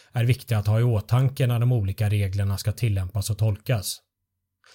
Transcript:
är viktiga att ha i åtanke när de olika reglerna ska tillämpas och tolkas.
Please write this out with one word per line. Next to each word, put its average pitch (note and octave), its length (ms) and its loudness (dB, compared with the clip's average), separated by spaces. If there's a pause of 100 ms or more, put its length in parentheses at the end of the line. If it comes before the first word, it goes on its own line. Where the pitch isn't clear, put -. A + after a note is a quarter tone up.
(140)
är A#2 100 0
viktiga A#2+ 340 0
att G2+ 100 -2
ha A2 120 4
i A#2+ 40 2
åtanke B2 640 2
när A#2 120 0
de B2 120 2
olika G#2 380 0
reglerna G2 480 0
ska - 140 -4
tillämpas G2+ 580 -2
och G#2+ 80 -4
tolkas. A2 600 -2 (760)